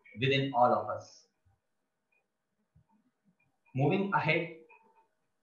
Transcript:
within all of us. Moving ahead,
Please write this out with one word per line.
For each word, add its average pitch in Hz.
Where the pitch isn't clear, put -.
within 135
all 120
of -
us. -
Moving 180
ahead, 160